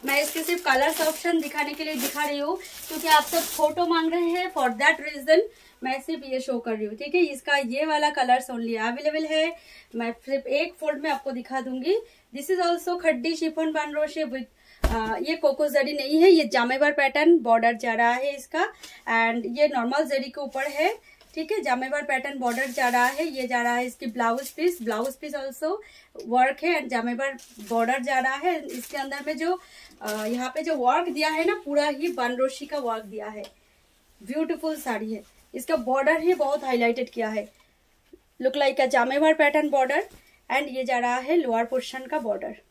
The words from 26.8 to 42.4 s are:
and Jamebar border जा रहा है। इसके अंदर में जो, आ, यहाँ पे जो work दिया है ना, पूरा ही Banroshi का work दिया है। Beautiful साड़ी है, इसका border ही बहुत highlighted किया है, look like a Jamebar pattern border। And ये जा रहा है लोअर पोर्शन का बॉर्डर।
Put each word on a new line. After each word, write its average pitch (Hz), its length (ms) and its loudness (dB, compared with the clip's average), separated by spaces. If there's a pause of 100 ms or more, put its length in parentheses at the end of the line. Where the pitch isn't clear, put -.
and 247 100 -10
Jamebar 240 460 -2 (340)
border 233 320 0
जा 262 160 0
रहा 262 260 0
है। 339 140 2 (100)
इसके 247 300 -10
अंदर 277 280 -6
में 302 120 -2
जो, 349 200 0 (440)
आ, 214 220 -4
यहाँ 247 300 -2
पे 311 80 -2
जो 311 140 0
work 285 320 2
दिया 302 220 0
है 311 160 0
ना, 415 180 0
पूरा 294 240 2
ही 294 240 -2
Banroshi 262 540 -2
का 294 140 -6
work 226 260 -4
दिया 208 220 -10
है। 214 160 -12 (760)
Beautiful 311 560 -4
साड़ी 220 360 -6
है, 208 100 -8 (320)
इसका 320 220 -2 (120)
border 277 320 4
ही 349 160 4
बहुत 285 280 0
highlighted 240 460 0
किया 226 200 -4
है, 214 180 -6 (920)
look 262 220 2
like 269 160 2
a 262 100 4
Jamebar 277 440 4
pattern 302 360 4
border। 277 380 2 (420)
And 269 220 0
ये 262 120 -4
जा 240 140 0
रहा 247 200 0
है 269 180 0
लोअर 233 280 2
पोर्शन 262 420 -6
का 302 120 -2
बॉर्डर। 220 360 -4 (160)